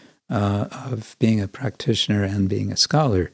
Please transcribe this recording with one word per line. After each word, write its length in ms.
uh, 420
of 480
being 220
a 60
practitioner 760
and 260
being 220
a 60
scholar, 560